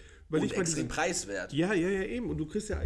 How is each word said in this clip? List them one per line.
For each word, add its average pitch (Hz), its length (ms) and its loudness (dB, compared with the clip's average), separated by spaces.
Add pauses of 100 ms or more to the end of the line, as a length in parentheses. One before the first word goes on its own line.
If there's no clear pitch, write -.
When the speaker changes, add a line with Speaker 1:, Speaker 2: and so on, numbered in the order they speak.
(280)
Speaker 1:
Überleg - 240 2
Speaker 2:
Und - 60 -2
Speaker 1:
mal 196 40 4
Speaker 2:
extrem 156 260 0
Speaker 1:
diese - 80 -6
Speaker 2:
preiswert. 107 580 -2
Speaker 1:
Ja, 175 200 2
ja, 180 160 4
ja, 196 140 0
eben. 233 260 -4
Und 156 80 -2
du 156 80 -2
kriegst 208 240 -4
ja 190 160 -2